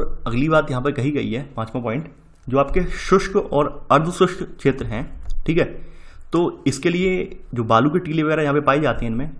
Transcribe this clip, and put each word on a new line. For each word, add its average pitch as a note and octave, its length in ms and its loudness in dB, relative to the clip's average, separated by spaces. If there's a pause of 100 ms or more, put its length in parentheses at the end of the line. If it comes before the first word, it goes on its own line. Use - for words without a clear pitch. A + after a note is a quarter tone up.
(260)
अगली B2 220 0
बात D#3 220 2
यहाँ B2 120 -4
पर C#3+ 100 0
कही C#3 180 -2
गई A#2 200 -2
है, A#2 120 -4 (140)
पांचवा A#2 260 -6
पॉइंट, B2 260 -4 (380)
जो B2+ 120 0
आपके F3 240 2 (180)
शुष्क F#3+ 360 2
और - 540 0
अर्धशुष्क F3 580 2
क्षेत्र - 380 -2
हैं, A2 180 -4 (420)
ठीक E3 120 2
है, C#3+ 60 4 (680)
तो E3+ 340 0
इसके C#3 240 0
लिए F3+ 500 -2 (140)
जो A#2+ 100 -2
बालू A2+ 260 4
के F3+ 100 2
टीले D#3 220 -2
वगैरह D#3 200 2
यहाँ C#3+ 120 2
पे D3 60 2
पाए C#3+ 200 2
जाते A#2+ 240 0
हैं A#2 80 -2
इनमें, C3+ 280 -2